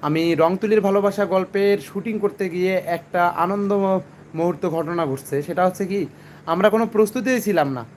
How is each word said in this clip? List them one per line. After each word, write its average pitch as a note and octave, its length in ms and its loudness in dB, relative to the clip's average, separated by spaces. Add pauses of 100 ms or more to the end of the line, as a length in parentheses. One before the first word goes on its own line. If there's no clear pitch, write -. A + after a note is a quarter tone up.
আমি D#3+ 160 2 (200)
রংতুলির G3+ 440 2
ভালোবাসা G3 360 2 (100)
গল্পের G3 440 2 (100)
শুটিং G#3 360 -6
করতে G3 300 -2
গিয়ে F3+ 200 0 (240)
একটা F3 240 -2 (220)
আনন্দ G3+ 280 -2 (640)
মুহূর্ত E3 260 -2 (120)
ঘটনা E3 360 -2
ঘটছে, C#3 240 -6 (120)
সেটা E3+ 200 -2
হচ্ছে F#3 240 -2
কি, G3 80 -2 (540)
আমরা F#3+ 160 4
কোনো A3 240 2
প্রস্তুতিই A3 540 2
ছিলাম E3 300 2
না A#2 80 -10 (120)